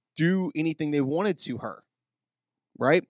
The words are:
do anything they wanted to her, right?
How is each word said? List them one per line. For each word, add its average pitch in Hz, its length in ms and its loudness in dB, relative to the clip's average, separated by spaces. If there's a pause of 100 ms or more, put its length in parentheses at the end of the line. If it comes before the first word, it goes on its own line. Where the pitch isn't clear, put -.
(160)
do 180 380 0
anything 156 380 -2
they 147 80 2
wanted 160 400 0
to 120 180 -8
her, 107 240 -10 (960)
right? 147 320 4